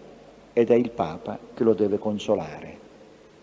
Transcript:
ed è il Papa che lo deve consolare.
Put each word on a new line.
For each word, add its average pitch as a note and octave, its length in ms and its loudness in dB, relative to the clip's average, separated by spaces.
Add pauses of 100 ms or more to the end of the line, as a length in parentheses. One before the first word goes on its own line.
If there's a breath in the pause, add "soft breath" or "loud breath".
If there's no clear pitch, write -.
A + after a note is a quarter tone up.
(540)
ed A#2 160 4
è A#2+ 40 8
il A#2+ 160 4
Papa E2+ 480 -6 (160)
che - 80 -4
lo A2+ 120 6
deve G2+ 240 0
consolare. E2+ 840 -4 (640)